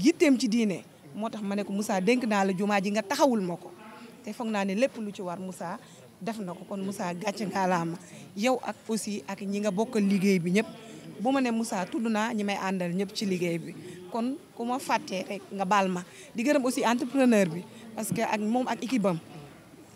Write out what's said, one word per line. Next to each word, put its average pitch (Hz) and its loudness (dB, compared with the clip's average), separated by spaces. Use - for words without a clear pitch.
yitteem 285 6
ci 240 2
diine, 208 2
moo 214 -4
tax 220 -8
ma 202 -4
ne 202 -2
ko, 202 -8
"Moussa, 202 0
dénk 247 4
naa 208 4
la 196 2
jumaa 202 2
ji, 196 0
nga 214 0
taxawul 277 4
ma 175 -2
ko." - -16
Te 208 -8
foog 226 -6
naa 208 0
ne 196 0
lépp 262 2
lu 208 -6
ci 208 -10
war, 175 -6
Moussa 185 -8
def 214 -6
na 175 -6
ko. - -16
Kon 202 -6
Moussa, 190 -4
gàcce 202 -4
ngaalaama 175 2
yow 240 2
ak 214 -6
aussi 214 -4
ak 196 -8
ñi 202 -4
nga 208 2
bokkal 220 0
liggéey 196 6
bi 170 0
ñëpp. 214 4
Bu 220 2
ma 277 4
ne 247 2
Moussa, 226 0
tudd 233 -2
naa 220 0
ñi 208 -2
may 202 -2
àndal 190 -2
ñëpp 196 -2
ci 214 -2
liggéey 175 0
bi. 160 -10
Kon 240 -2
ku 240 -6
ma 240 -2
fàttee 214 -2
rek, 196 -8
nga 196 -2
baal 190 4
ma. 180 -2
Di 220 -2
gërëm 285 4
aussi 254 0
entrepreneur 240 4
bi, 170 -6
parce 220 -4
que 202 0
ak 214 0
moom 233 0
ak 233 -4
équipe 220 0
am, 175 2